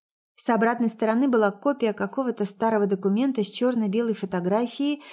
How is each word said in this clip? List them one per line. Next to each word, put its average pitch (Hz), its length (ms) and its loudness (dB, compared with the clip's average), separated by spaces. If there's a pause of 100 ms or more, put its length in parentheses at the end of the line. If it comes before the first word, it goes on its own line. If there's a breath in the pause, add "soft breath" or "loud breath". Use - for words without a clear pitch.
(360)
С - 140 -2
обратной 226 400 2
стороны 226 380 2
была 220 220 4
копия 233 420 0
какого-то 208 520 -4
старого 214 420 0
документа 202 560 0
с 196 40 -2
чёрно-белой 226 680 0
фотографией 220 880 -2 (100)